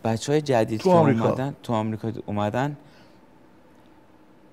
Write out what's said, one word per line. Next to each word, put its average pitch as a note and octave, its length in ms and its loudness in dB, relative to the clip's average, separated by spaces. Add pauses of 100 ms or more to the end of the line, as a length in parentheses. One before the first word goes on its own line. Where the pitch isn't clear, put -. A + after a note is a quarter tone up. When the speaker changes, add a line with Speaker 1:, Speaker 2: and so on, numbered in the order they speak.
Speaker 1:
بچه‌های B2+ 380 -2
جدید A2+ 380 0
Speaker 2:
تو F#3 100 2
Speaker 1:
که F3+ 60 6
Speaker 2:
آمریکا. C3+ 300 4
Speaker 1:
اومدن، C3+ 360 -2
تو A#2+ 100 -6
آمریکا A2 400 -4 (140)
اومدن، G#2+ 500 -2 (1800)